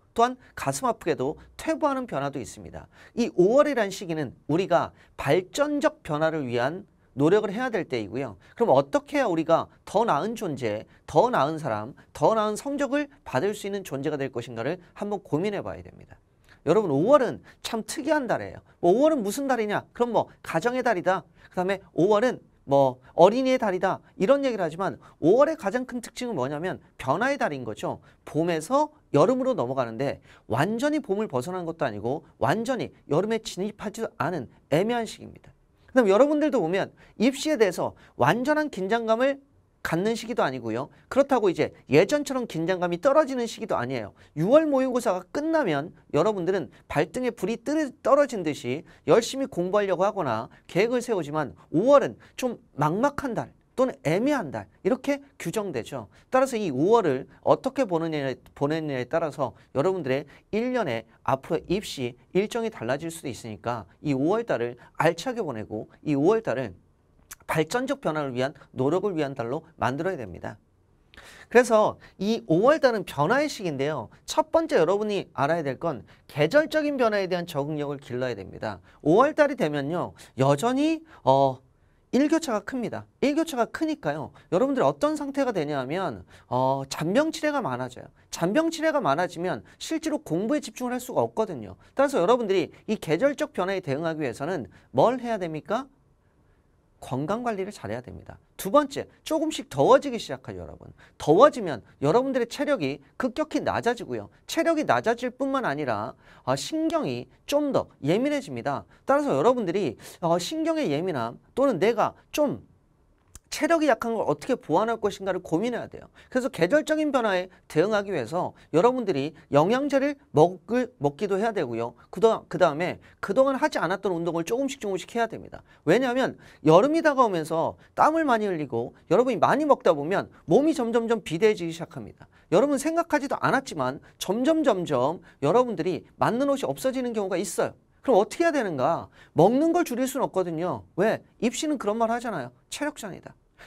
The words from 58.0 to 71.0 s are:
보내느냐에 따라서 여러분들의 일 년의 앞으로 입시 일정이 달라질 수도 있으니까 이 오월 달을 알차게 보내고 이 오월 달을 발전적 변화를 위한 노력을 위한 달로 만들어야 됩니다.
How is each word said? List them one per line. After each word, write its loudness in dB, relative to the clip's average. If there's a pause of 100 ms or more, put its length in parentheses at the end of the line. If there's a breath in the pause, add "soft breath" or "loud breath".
보내느냐에 -2
따라서 -4 (220 soft breath)
여러분들의 0 (280 loud breath)
일 -2
년의 -4 (200 soft breath)
앞으로 -2
입시 -4 (160 soft breath)
일정이 0
달라질 -4
수도 -12
있으니까 -8 (160 soft breath)
이 0
오월 0
달을 -2 (180 loud breath)
알차게 0
보내고 -8 (120)
이 -2
오월 4
달을 -6 (720)
발전적 -2
변화를 -4
위한 -2 (160 loud breath)
노력을 0
위한 -4
달로 -6 (120)
만들어야 -2
됩니다. -12 (880 loud breath)